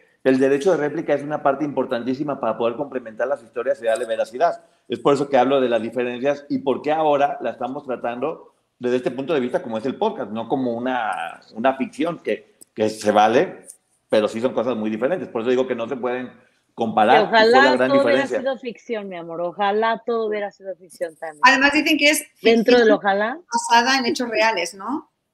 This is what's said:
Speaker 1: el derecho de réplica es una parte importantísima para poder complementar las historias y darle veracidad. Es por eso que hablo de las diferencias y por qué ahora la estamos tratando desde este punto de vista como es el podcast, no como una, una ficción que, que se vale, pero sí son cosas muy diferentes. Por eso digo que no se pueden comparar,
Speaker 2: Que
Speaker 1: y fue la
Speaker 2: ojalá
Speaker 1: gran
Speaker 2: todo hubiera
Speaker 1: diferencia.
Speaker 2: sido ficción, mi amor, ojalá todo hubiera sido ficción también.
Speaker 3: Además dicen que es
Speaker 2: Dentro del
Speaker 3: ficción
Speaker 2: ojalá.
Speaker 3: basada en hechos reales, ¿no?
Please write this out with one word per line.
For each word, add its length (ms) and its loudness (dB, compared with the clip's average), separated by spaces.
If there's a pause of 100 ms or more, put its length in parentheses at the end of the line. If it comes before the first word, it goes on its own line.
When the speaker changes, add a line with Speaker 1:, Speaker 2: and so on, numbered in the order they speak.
(240)
Speaker 1:
el 140 4
derecho 320 2
de 80 2
réplica 340 -4
es 100 0
una 200 -6
parte 240 0
importantísima 760 -4
para 160 -2
poder 180 -2
complementar 540 -6
las 140 -4
historias 400 -4
y 20 -6
darle 220 -2
veracidad. 580 -2 (240)
Es 100 -4
por 140 2
eso 160 0
que 80 2
hablo 240 4
de 80 2
las 140 0
diferencias 640 -4
y 100 -2
por 220 -2
qué 120 -4
ahora 500 2
la 80 -4
estamos 340 -8
tratando 640 -6 (320)
desde 180 0
este 140 -2
punto 240 -4
de 60 2
vista 220 -2
como 140 -6
es 80 -6
el 120 -4
podcast, 340 -4
no 180 -8
como 260 -2
una, 680 -6 (120)
una 240 0
ficción 460 -6
que, 320 -6 (200)
que 140 0
se 240 -2
vale, 540 2 (420)
pero 180 2
sí 140 -6
son 140 -2
cosas 200 -2
muy 140 -6
diferentes. 400 -4
Por 140 -6
eso 80 0
digo 160 2
que 80 -4
no 120 -8
se 100 -8
pueden 340 -6 (440)
comparar, 440 4
Speaker 2:
Que 60 4
Speaker 1:
y 40 -2
fue 100 4 (120)
la 80 8
Speaker 2:
ojalá 180 6
Speaker 1:
gran 140 2
Speaker 2:
todo 140 4
hubiera 180 4
Speaker 1:
diferencia. 180 -2
Speaker 2:
sido 180 -4
ficción, 520 -10
mi 80 -12
amor, 240 -10
ojalá 640 0
todo 220 -2
hubiera 220 -4
sido 260 -14
ficción 400 -12
también. 280 -14
Speaker 3:
Además 300 6
dicen 240 2
que 100 4
es 160 2 (160)
Speaker 2:
Dentro 380 4
del 60 6
Speaker 3:
ficción 140 4
Speaker 2:
ojalá. 400 0 (140)
Speaker 3:
basada 460 2
en 80 -2
hechos 240 -4
reales, 420 -2
¿no? 380 -10 (240)